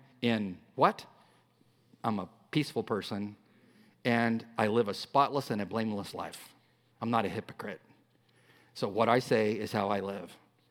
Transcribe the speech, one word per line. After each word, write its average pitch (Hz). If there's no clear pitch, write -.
in 107
what? 180
I'm 107
a 90
peaceful 143
person, 104
and 117
I 113
live 110
a 98
spotless 139
and 104
a 95
blameless 104
life. -
I'm 117
not 113
a 95
hypocrite. 101
So -
what 107
I 120
say 110
is 107
how 101
I 101
live." 98